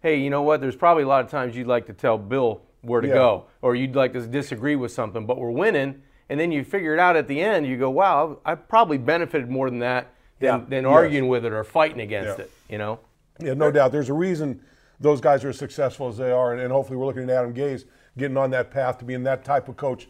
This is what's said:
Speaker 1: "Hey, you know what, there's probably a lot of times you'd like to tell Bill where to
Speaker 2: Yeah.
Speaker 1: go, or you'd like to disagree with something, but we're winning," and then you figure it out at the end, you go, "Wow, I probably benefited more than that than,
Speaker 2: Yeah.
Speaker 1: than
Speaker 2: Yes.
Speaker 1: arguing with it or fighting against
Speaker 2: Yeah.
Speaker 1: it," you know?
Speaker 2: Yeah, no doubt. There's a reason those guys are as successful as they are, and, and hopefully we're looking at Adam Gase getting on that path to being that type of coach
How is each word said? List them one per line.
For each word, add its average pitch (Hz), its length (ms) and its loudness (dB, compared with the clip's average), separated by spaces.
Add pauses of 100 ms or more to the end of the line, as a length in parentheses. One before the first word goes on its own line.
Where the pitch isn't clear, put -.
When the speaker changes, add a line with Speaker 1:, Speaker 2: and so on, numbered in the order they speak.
Speaker 1:
"Hey, 160 140 2
you 139 140 -2
know 143 120 -2
what, 151 180 2
there's 131 140 -4
probably 170 300 4
a 135 40 -2
lot 131 160 4
of 110 60 -10
times 127 260 -6
you'd 123 120 -6
like 120 180 0
to 110 60 -18
tell 113 260 0
Bill 110 440 -2 (200)
where 120 180 0
to 139 80 -2
Speaker 2:
Yeah. 131 60 2
Speaker 1:
go, 120 300 4 (180)
or 123 140 2
you'd 131 180 -4
like 131 200 0
to 123 120 -6
disagree 139 500 -4
with 123 160 -4
something, 107 340 -6
but 127 120 -2
we're 117 120 -6
winning," 139 520 0 (280)
and 143 100 -4
then 170 100 0
you 143 140 -2
figure 175 300 -2
it 160 40 2
out 180 180 6
at 135 120 0
the 139 120 -4
end, 185 260 2
you 127 100 -4
go, 131 140 0
"Wow, 156 560 2
I 160 80 -2
probably 170 440 2
benefited 147 520 -2
more 131 200 -2
than 120 100 -6
that 127 260 -2 (340)
than, 127 200 2
Speaker 2:
Yeah. - 80 -16
Speaker 1:
than 131 160 -4
Speaker 2:
Yes. 135 80 4
Speaker 1:
arguing 147 360 6
with 120 160 0
it 110 80 -2
or 107 120 -4
fighting 156 360 0
against 101 380 -6
Speaker 2:
Yeah. 95 60 -12
Speaker 1:
it," - 60 -20 (200)
you 104 80 -8
know? 107 200 -6 (400)
Speaker 2:
Yeah, 151 160 -6
no 147 160 2
doubt. 135 220 4
There's 143 160 -2
a 139 60 -2
reason 156 460 -2 (380)
those 143 220 2
guys 143 240 4
are 139 60 -4
as - 80 -10
successful 135 500 -6
as 107 80 -10
they 127 160 -2
are, 123 200 2
and, 123 100 -6
and 127 100 -4
hopefully 131 260 -2
we're 131 80 -4
looking 127 180 -6
at 127 60 -6
Adam 123 240 0
Gase 135 300 -4 (320)
getting 135 220 -4
on 135 120 2
that 127 200 -2
path 127 260 -2
to 123 80 -18
being 127 200 -6
that 131 200 -2
type 135 240 -2
of 123 80 -14
coach 131 340 -6